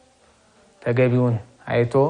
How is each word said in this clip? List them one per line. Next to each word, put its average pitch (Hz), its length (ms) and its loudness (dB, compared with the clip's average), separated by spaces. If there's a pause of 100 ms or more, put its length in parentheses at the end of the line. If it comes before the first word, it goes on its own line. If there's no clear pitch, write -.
(800)
ተገቢውን 123 540 0 (320)
አይቶ 120 280 -2 (140)